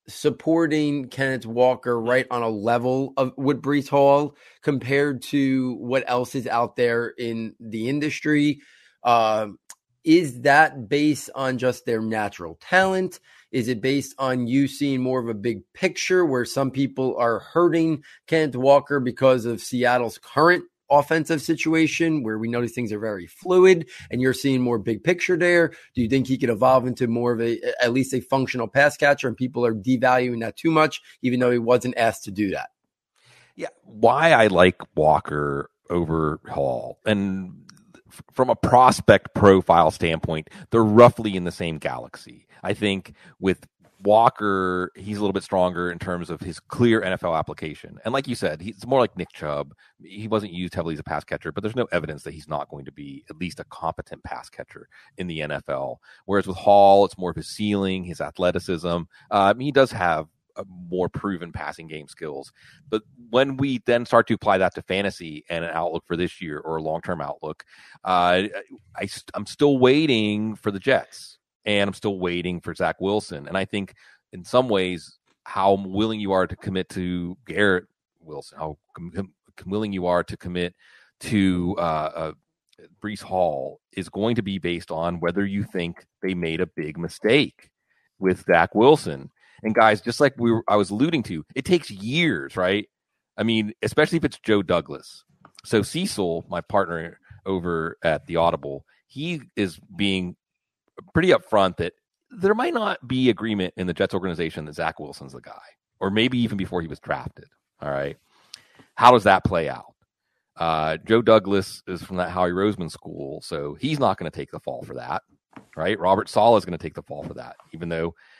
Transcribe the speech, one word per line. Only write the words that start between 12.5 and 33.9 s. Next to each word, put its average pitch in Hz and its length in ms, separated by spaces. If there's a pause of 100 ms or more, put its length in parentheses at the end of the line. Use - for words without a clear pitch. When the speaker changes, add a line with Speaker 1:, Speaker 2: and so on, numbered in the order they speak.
Speaker 1:
talent? 185 580 (320)
Is 120 160
it 120 140
based 135 380
on 127 280
you 135 220
seeing 135 340
more 127 160
of 117 100
a 113 60
big 104 280 (120)
picture 185 500
where 127 200
some 135 260
people 131 480
are 117 220
hurting 160 640 (240)
Kenneth 156 260
Walker 139 460
because 127 440
of 117 160
Seattle's 123 580
current 165 460 (260)
offensive 147 500
situation 160 840
where 110 160
we 113 100
notice 120 240
things 117 200
are 104 60
very 101 280
fluid 180 640 (220)
and 120 100
you're 127 140
seeing 135 260
more 120 180
big 104 240
picture 175 360
there? 170 300 (260)
Do 123 80
you 113 60
think 127 180
he 131 100
could 120 140
evolve 127 360
into 123 200
more 120 260
of 113 80
a, 117 180 (240)
at 120 120
least 131 180
a 123 80
functional 123 480
pass 143 300
catcher 143 280
and 113 80
people 120 300
are 113 100
devaluing 127 640
that 113 180
too 160 120
much, 156 300 (220)
even 123 180
though 123 100
he 123 60
wasn't 120 400
asked 113 280
to 104 60
do 98 200
that? 69 180 (880)
Speaker 2:
Yeah. 180 120 (160)
Why 123 480